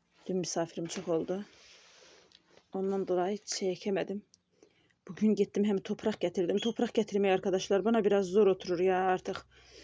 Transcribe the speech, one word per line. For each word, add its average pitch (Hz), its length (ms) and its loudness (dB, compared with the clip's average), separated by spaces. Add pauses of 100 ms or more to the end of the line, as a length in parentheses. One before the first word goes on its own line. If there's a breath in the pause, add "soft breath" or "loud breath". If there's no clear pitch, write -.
(260)
Dün 185 100 -2
misafirim 170 500 -4
çox 170 220 -6
oldu. 180 360 -2 (1300 soft breath)
Ondan 190 360 -2
dolayı 180 300 0
çiçək - 360 -4
əkemədim. 196 460 -4 (880 soft breath)
Bugün 208 260 2
getdim, 196 320 0
həm 196 160 2
torpaq - 400 -4
gətirdim. 185 400 0
Torpaq 226 320 -2
gətirmək, 202 440 2
arkadaşlar, 190 460 0
bana 226 200 2
biraz 202 220 2
zor 196 200 4
oturur 185 320 0
ya 185 220 2 (140)
artıq. 185 260 -6 (440 loud breath)